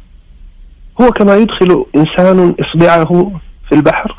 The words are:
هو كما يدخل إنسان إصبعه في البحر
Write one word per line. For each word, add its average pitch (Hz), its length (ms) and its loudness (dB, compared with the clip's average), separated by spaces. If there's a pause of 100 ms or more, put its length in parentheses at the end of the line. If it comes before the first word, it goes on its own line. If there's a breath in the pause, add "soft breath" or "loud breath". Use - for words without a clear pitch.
(1000)
هو 247 100 4
كما 202 260 2
يدخل 190 480 0 (120)
إنسان 180 640 0
إصبعه 170 720 0 (360)
في 147 60 -2
البحر - 440 -2